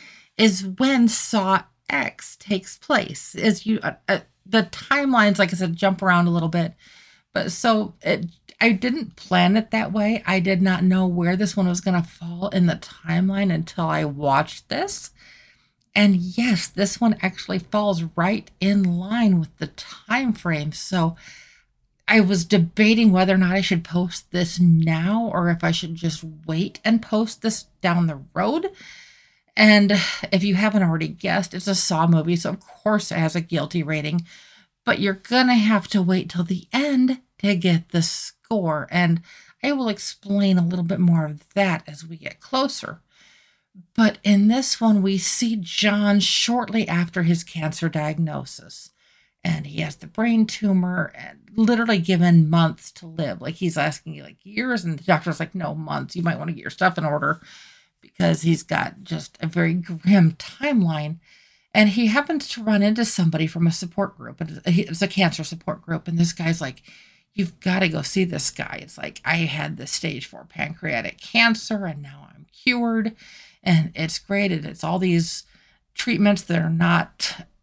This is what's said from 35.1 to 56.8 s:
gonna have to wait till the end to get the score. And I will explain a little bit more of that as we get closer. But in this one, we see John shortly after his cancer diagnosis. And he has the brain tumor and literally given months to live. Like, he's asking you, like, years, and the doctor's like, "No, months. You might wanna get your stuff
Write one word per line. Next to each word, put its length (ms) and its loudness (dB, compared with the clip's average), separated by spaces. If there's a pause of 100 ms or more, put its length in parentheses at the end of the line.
gonna 400 2
have 340 4
to 140 2
wait 280 0
till 140 -2
the 280 -4
end 480 0 (180)
to 160 2
get 360 0
the 120 0
score. 880 -4
And 320 2 (400)
I 100 -2
will 160 -2
explain 680 0
a 60 2
little 200 -2
bit 160 -2
more 260 4
of 280 -14
that 320 0
as 200 -18
we 100 -16
get 240 -16
closer. 600 -6 (960)
But 300 2
in 240 6
this 320 0
one, 220 4
we 160 0
see 380 -2
John 640 2
shortly 680 0
after 340 -2
his 220 2
cancer 440 -6
diagnosis. 1000 -6 (540)
And 220 -4
he 140 -8
has 160 -8
the 100 -20
brain 400 2
tumor 680 -2
and 400 -20
literally 440 2
given 520 4
months 420 0
to 140 -20
live. 340 -8
Like, 140 -10
he's 240 -4
asking 360 -4
you, 80 -18
like, 220 -20
years, 400 -6
and 140 -6
the 60 -18
doctor's 360 0
like, 140 -8
"No, 200 -8
months. 420 -8
You 60 -4
might 160 -2
wanna 140 -6
get 100 -10
your 80 -10
stuff 280 -2